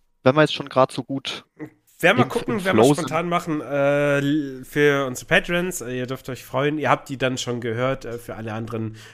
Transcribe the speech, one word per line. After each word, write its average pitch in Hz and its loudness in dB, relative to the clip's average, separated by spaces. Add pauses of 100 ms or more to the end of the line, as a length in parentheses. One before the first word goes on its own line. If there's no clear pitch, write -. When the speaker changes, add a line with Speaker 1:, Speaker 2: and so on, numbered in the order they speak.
(220)
Speaker 1:
wenn 131 6
wir 156 6
jetzt 147 4
schon 139 -10
grad 131 4
so 135 -6
gut - -8 (560)
Speaker 2:
Werden 180 4
wir - 4
Speaker 1:
im, - 0
Speaker 2:
gucken, 233 -2
Speaker 1:
im 185 -6
Speaker 2:
werden - 2
wir 110 8
Speaker 1:
Flow 143 8
sind. 147 -2
Speaker 2:
spontan 165 -2
machen, 170 -2
äh, 143 0
für 143 2
unsere 127 -10
Patrons. 180 0
Äh, 127 -6
ihr 127 -4
dürft 127 -8
euch 143 -10
freuen. 147 -2
Ihr 131 0
habt 143 0
die 135 -8
dann 131 -2
schon 120 -6
gehört. 123 -4
Äh, 117 -10
für - -12
alle 113 -8
anderen, 110 -6 (180)